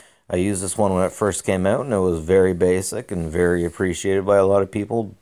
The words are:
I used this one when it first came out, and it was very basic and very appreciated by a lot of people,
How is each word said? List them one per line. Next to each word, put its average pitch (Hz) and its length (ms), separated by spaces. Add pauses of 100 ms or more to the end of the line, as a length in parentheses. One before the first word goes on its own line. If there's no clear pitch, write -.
(280)
I 90 80
used 95 260
this 95 160
one 101 160
when 92 100
it 87 80
first - 320
came 95 220
out, 127 160
and 139 100
it 101 60
was 90 220
very 92 340
basic 92 560
and 82 200
very 87 340
appreciated 95 600
by 101 140
a 95 80
lot 98 160
of 95 80
people, 107 520